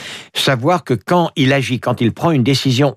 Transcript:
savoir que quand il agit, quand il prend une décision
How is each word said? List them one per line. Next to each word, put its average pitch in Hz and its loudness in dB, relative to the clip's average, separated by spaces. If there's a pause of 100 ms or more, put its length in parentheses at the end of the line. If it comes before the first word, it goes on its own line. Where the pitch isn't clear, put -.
(340)
savoir 143 0
que 131 0
quand 175 0
il 131 2
agit, 131 -2
quand - -2
il 113 2
prend 165 -2
une 143 2
décision 135 2